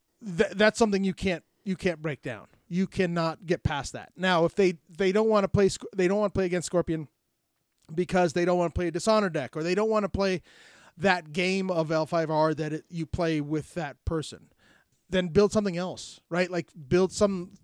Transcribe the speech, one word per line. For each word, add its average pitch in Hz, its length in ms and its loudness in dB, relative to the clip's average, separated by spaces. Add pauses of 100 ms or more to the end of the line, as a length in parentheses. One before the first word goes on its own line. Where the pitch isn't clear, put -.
(240)
th-, 196 300 0
that's 214 240 2
something 196 260 2
you 190 100 0
can't, 180 300 -4 (200)
you 190 120 -4
can't 165 240 -2
break 151 220 -8
down. 110 240 -10 (220)
You 180 180 0
cannot 170 600 -2
get 170 160 -2
past 143 300 -2
that. 107 240 -12
Now, 175 280 2
if 165 100 0
they, 185 240 2 (100)
they 185 240 0
don't 220 160 2
wanna 208 200 4
play 196 200 4
Sc-, - 160 -8 (100)
they 185 140 2
don't 196 100 0
wanna 208 120 0
play 190 160 -2
against 175 200 -2
Scorpion 165 420 -2 (840)
because 180 380 2
they 175 120 0
don't 180 140 2
wanna 170 120 0
play 175 180 -2
a - 20 -4
Dishonor 202 400 2
deck 143 260 -6
or 156 60 -4
they 175 120 0
don't 214 160 0
wanna 214 180 0
play 190 340 -2 (540)
that 170 360 0
game 185 380 0
of 160 220 0
L 160 140 0
five 165 240 0
R 156 240 4
that 151 180 -4
it, 156 160 -8
you 165 180 -8
play 165 340 -2
with 147 340 -6
that 147 300 -8
person, - 440 -6 (600)
then 180 200 -2
build 202 240 4
something 202 240 0
else, 175 520 -8
right? 175 220 0
Like, 175 180 -4 (200)
build 180 240 4
some, 196 400 0 (120)